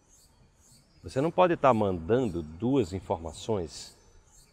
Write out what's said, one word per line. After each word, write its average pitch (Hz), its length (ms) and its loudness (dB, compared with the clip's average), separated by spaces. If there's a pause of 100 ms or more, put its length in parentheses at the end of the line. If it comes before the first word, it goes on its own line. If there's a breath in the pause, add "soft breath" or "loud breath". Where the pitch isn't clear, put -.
(1040)
Você 110 180 -6
não 165 120 0
pode 180 240 4
tá 131 180 6
mandando 98 720 0
duas 95 480 -2
informações 90 1040 -6 (560)